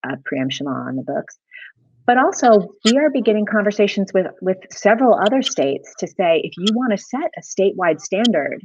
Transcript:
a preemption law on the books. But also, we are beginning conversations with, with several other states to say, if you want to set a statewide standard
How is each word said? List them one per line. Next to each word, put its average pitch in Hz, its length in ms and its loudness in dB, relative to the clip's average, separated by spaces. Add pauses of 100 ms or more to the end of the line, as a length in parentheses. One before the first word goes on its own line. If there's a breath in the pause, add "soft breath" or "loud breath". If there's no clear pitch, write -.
(100)
a 139 140 -8
preemption 135 420 -6
law 135 60 -6 (160)
on 127 80 -6
the 131 60 -6
books. 143 360 -8 (680 loud breath)
But 247 120 4
also, 254 560 4 (100)
we 233 140 4
are 302 120 4
beginning 214 360 0
conversations 202 640 0
with, 185 140 0 (160)
with 185 160 -2 (120)
several 233 440 4
other 262 260 2
states - 600 -4
to 190 80 -6
say, 165 360 0
if - 140 -10
you 180 160 -2
want 247 160 -2
to 196 80 0
set 294 400 -8
a - 20 -14
statewide 180 600 -2
standard 208 640 -2